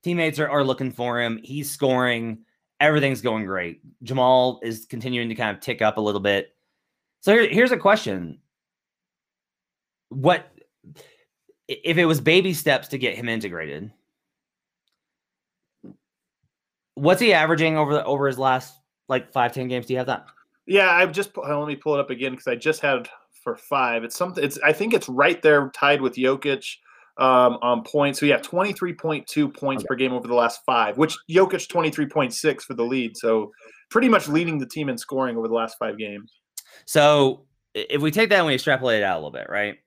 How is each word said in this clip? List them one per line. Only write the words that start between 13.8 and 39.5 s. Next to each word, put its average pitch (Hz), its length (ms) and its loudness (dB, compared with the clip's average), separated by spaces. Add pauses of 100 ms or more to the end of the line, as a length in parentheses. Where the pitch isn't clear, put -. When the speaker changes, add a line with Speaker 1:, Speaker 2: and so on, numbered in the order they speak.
Speaker 1:
what's 175 260 4
he 233 100 4
averaging 160 460 2
over 151 160 4
the, 147 100 2
over 139 240 0
his 127 120 -2
last, 131 380 0 (300)
like, 127 240 -2
five, 120 220 0
ten 127 160 -6
games? 123 160 -4
Do 127 80 -4
you 127 60 -2
have 127 80 -4
that? 127 180 -6 (400)
Speaker 2:
Yeah, 190 240 4
I've 175 220 4
just 196 220 -8
pu-, 190 80 -12
let 147 260 -4
me 147 80 -6
pull 147 200 -2
it 139 40 0
up 139 100 -4
again 131 260 -6
'cause - 120 -10
I 123 80 -2
just 147 260 -4
had 131 260 0 (360)
for - 120 -6
five. 120 480 -4
It's 117 120 -12
something, 180 280 -4
it's, 139 200 -6
I 151 100 4
think 214 200 -2
it's - 140 -2
right 143 340 0
there 143 280 4
tied 143 320 0
with 127 140 -2
Jokic, 135 500 -2 (520)
um, 123 440 4
on 120 220 0
points. 143 360 -2
So, 151 60 0
yeah, 135 120 4
twenty-three 185 560 -4
point 156 340 -6
two 147 220 -2
points 135 320 -6
Speaker 1:
Okay. 107 60 -10
Speaker 2:
per 131 80 -2
game 127 180 -2
over 117 140 -6
the 120 60 -2
last 117 320 2
five, 110 320 0
which 156 200 0 (120)
Jokic 185 380 2
twenty-three 156 400 -2
point 135 260 -2
six 147 300 -2
for 139 100 -12
the 117 100 -2
lead. 120 340 -4
So 113 340 0 (380)
pretty 233 180 2
much 196 200 4
leading 160 300 0
the 131 80 -4
team 143 240 -8
in 120 80 -6
scoring 127 400 -6
over 113 100 -4
the 113 60 -2
last 113 240 -4
five 107 200 -8
games. 104 420 -14 (460)
Speaker 1:
So 147 600 4 (300)
i-, 107 140 -8
if 143 120 -2
we 156 100 0
take 214 180 2
that 202 80 6
and 170 100 2
we 143 60 2
extrapolate 127 480 0
it - 20 0
out 95 120 0
a 82 40 -4
little 73 120 -10
bit, 62 180 -12
right? 104 380 -4